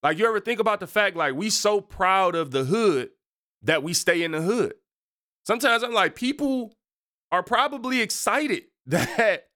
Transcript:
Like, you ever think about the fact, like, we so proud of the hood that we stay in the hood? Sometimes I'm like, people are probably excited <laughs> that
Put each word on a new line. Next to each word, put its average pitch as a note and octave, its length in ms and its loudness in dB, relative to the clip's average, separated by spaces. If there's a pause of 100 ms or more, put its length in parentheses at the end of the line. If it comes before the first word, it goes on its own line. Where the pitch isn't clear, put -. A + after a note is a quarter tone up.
Like, D#3 160 0
you G#3+ 80 2
ever A3 140 0
think A3+ 200 -4
about G#3 200 0
the F3+ 60 -10
fact, G3+ 300 0
like, D3 180 0
we F#3 140 -4
so G#3 320 2
proud F#3+ 540 0
of D#3+ 160 -2
the C3+ 140 0
hood E3+ 460 2 (520)
that D3 200 0
we E3 100 -6
stay E3+ 300 2
in E3 100 -2
the D#3 100 -2
hood? G3 320 0 (720)
Sometimes A#3 380 2
I'm A#3+ 100 -4
like, G3+ 220 2
people C4 640 -4 (560)
are F3+ 100 2
probably B3+ 580 0
excited A3+ 640 -2 (100)
<laughs> - 120 -20
that F3+ 680 0